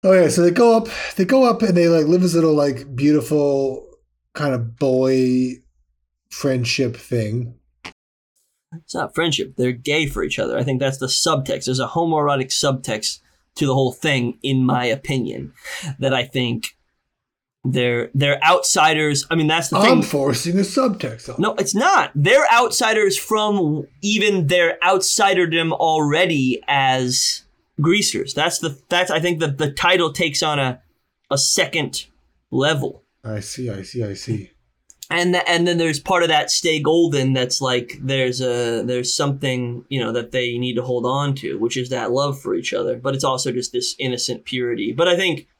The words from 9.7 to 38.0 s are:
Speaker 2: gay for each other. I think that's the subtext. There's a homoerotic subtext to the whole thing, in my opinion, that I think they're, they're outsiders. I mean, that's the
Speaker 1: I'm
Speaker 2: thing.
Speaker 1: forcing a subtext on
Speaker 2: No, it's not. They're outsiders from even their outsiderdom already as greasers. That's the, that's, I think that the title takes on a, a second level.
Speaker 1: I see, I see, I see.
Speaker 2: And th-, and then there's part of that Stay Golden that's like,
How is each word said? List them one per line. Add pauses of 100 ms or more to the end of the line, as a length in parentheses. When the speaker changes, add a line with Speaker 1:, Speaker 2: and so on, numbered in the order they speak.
Speaker 2:
gay
for
each
other.
I
think
that's
the
subtext.
There's
a
homoerotic
subtext (380)
to
the
whole
thing,
in
my
opinion, (460)
that
I
think (920)
they're,
they're
outsiders.
I
mean,
that's
the
Speaker 1:
I'm
Speaker 2:
thing.
Speaker 1:
forcing
a
subtext
on
Speaker 2:
No,
it's
not.
They're
outsiders
from (160)
even
their
outsiderdom
already
as (360)
greasers.
That's
the,
that's,
I
think
that
the
title
takes
on
a, (500)
a
second (440)
level. (200)
Speaker 1:
I
see,
I
see,
I
see. (640)
Speaker 2:
And
th-,
and
then
there's
part
of
that
Stay
Golden
that's
like,